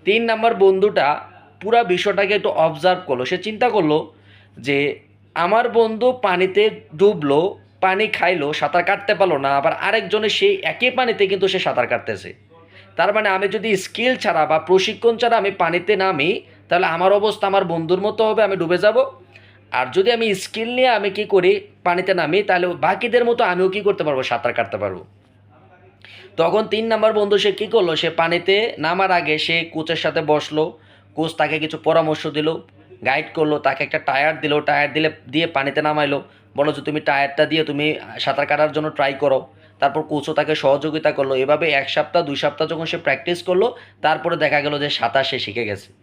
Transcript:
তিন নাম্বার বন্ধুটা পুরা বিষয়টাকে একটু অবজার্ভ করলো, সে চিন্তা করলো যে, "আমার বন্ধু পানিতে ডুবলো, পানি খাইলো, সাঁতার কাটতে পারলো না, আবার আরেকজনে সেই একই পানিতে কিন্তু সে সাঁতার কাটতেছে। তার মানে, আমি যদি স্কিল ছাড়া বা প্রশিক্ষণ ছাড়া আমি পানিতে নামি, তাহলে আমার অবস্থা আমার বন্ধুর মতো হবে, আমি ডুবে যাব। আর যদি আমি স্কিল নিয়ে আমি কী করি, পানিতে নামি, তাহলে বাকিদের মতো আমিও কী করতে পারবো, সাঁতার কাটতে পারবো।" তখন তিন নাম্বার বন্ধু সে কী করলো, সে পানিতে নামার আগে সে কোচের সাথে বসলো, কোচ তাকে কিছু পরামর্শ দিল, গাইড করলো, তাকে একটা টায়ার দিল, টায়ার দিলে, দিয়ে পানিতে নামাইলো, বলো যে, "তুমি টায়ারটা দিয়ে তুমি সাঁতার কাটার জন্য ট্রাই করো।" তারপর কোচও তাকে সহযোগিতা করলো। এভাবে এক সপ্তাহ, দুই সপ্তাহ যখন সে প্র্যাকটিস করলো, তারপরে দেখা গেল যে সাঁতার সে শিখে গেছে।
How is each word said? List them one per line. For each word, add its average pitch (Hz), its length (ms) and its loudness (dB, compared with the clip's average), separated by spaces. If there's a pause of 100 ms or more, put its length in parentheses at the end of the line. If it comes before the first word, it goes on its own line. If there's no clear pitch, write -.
তিন 226 200 2
নাম্বার 226 300 2
বন্ধুটা 190 640 4 (400)
পুরা 233 240 2
বিষয়টাকে 190 500 0
একটু 202 140 0
অবজার্ভ 160 580 2
করলো, 127 180 -2
সে 180 140 -4
চিন্তা 220 320 -2
করলো 160 440 0 (440)
যে, 143 420 -2 (340)
"আমার 214 340 2
বন্ধু 226 440 2
পানিতে 190 580 2 (260)
ডুবলো, 170 640 2 (220)
পানি 190 260 2
খাইলো, 165 460 0
সাঁতার 170 320 0
কাটতে 196 300 -2
পারলো 175 240 2
না, 139 180 0
আবার 147 160 2
আরেকজনে 208 560 -2
সেই 202 340 2
একই 160 280 0
পানিতে 240 360 0
কিন্তু 190 220 0
সে 185 100 -2
সাঁতার 127 280 0
কাটতেছে। 110 480 -6 (600)
তার 190 180 2
মানে, 214 140 2
আমি 190 200 0
যদি 202 280 -2
স্কিল 240 400 -2
ছাড়া 160 300 0
বা 156 120 2
প্রশিক্ষণ 190 580 2
ছাড়া 233 200 2
আমি 196 140 0
পানিতে 175 460 0
নামি, 185 440 0 (280)
তাহলে 175 180 2
আমার 175 260 2
অবস্থা 208 340 0
আমার 190 180 2
বন্ধুর 170 360 -2
মতো 214 240 0
হবে, 214 180 2
আমি 190 140 0
ডুবে 170 220 0
যাব। 214 380 2 (560)
আর 123 200 0
যদি 196 200 2
আমি 226 220 0
স্কিল 226 400 -6
নিয়ে 254 140 2
আমি 208 220 0
কী 208 140 -6
করি, 190 360 4 (220)
পানিতে 180 320 0
নামি, 175 280 0
তাহলে 180 240 2
বাকিদের 202 580 0
মতো 233 200 0
আমিও 185 240 0
কী 196 120 -2
করতে 190 240 0
পারবো, 135 180 -2
সাঁতার 120 300 -2
কাটতে 113 240 -4
পারবো।" 95 280 -6 (1300)
তখন 175 300 2
তিন 220 200 -2
নাম্বার 220 260 2
বন্ধু 208 260 2
সে 202 140 2
কী 214 140 -2
করলো, 180 300 2
সে 160 140 -2
পানিতে 175 680 0
নামার 180 320 0
আগে 156 280 2
সে 165 340 -2
কোচের 156 240 -4
সাথে 160 240 -2
বসলো, 151 580 0 (360)
কোচ 156 200 -4
তাকে 151 240 0
কিছু 156 200 -6
পরামর্শ 156 480 0
দিল, 156 280 -2 (520)
গাইড 147 280 0
করলো, 151 240 0
তাকে 135 260 -2
একটা 151 140 -4
টায়ার 151 420 0
দিল, 147 200 0
টায়ার 147 320 0
দিলে, 156 180 0 (180)
দিয়ে 160 180 -2
পানিতে 143 360 -2
নামাইলো, 147 400 0 (340)
বলো 147 160 2
যে, 143 100 -8
"তুমি 151 180 -4
টায়ারটা 143 460 0
দিয়ে 156 180 0
তুমি 151 300 -2 (260)
সাঁতার 143 260 -2
কাটার 147 260 0
জন্য 156 180 -4
ট্রাই 139 240 -2
করো।" 131 320 0 (320)
তারপর 143 240 0
কোচও 151 300 -6
তাকে 156 220 0
সহযোগিতা 147 580 0
করলো। 135 220 -2
এভাবে 147 360 2
এক 139 200 0
সপ্তাহ, 165 320 0
দুই 143 140 -6
সপ্তাহ 156 320 -2
যখন 160 160 -6
সে 170 140 -6
প্র্যাকটিস 160 440 -2
করলো, 190 340 0 (260)
তারপরে 160 340 0
দেখা 147 240 2
গেল 147 180 -4
যে 143 120 -4
সাঁতার 135 340 0
সে 131 140 -4
শিখে 110 260 -6
গেছে। 104 280 -8 (100)